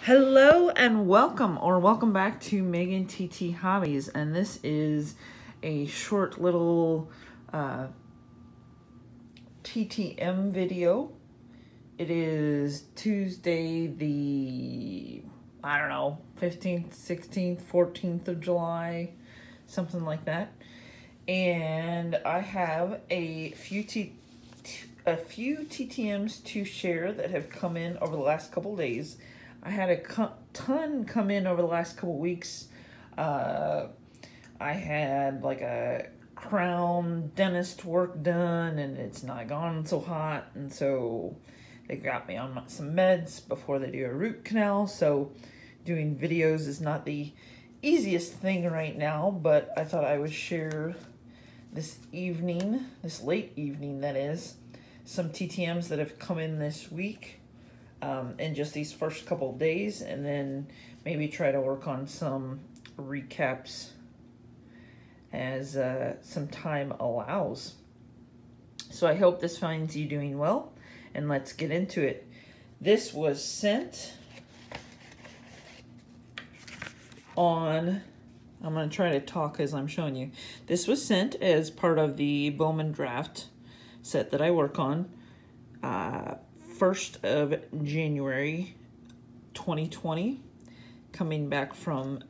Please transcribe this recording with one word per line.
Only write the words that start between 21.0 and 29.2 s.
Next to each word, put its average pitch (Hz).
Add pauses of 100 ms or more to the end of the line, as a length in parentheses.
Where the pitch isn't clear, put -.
And 170 (100)
I 170
have 185
a 160
few 202
T-, 214 (880)
a 165
few 269
T 262
T 214
Ms 202
to -
share 180
that 208
have 175
come 170
in 170
over 160
the 147
last 151
couple 196
days. 143 (500)